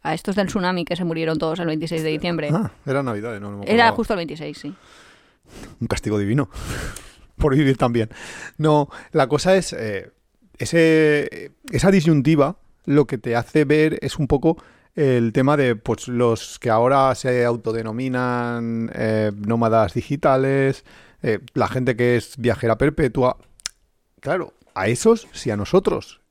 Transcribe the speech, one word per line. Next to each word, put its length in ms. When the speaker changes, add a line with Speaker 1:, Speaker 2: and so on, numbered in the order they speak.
Speaker 1:
a 120
estos 200
del 120
tsunami 360
que 140
se 80
murieron 320
todos 240
el 60
veintiséis 360
de 60
diciembre. 420
Speaker 2:
Ah, 200
era 180
Navidades, 360
no, 120
no 80
me 40
Speaker 1:
Era 100
Speaker 2:
acordaba. 100
Speaker 1:
justo 200
el 20
veintiséis, 400
sí. 180
Speaker 2:
Un 80
castigo 320
divino. 300
<laughs> 440
Por 180
vivir 220
tan 160
bien. 160
No, 320
la 140
cosa 280
es, 160
eh, 400
ese, 960
esa 220
disyuntiva 640
lo 220
que 100
te 180
hace 300
ver 360
es 160
un 100
poco 280
el 380
tema 240
de, 180
pues, 320
los 520
que 100
ahora 440
se 300
autodenominan, 1500
eh, 400
nómadas 580
digitales, 920
eh, 180
la 140
gente 300
que 180
es 220
viajera 400
perpetua. 600
Claro, 320
a 140
esos, 460
si 180
a 60
nosotros 720